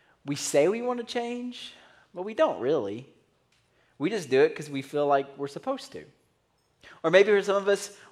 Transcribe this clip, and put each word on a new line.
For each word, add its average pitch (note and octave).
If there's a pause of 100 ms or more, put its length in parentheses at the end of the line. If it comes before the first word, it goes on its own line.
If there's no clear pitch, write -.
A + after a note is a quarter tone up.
(260)
we C#3+
say D3
we A3+
want B3
to A#3
change, A#3+ (400)
but F3+
we A3
don't G#3+
really. A#2+ (880)
We D3
just F#3
do C3
it D#3
'cause D3
we C#3
feel D3
like C#3
we're C#3
supposed B3+
to. D#2 (1000)
Or E3
maybe G3+
for G3+
some F#3+
of G3
us, G3+ (160)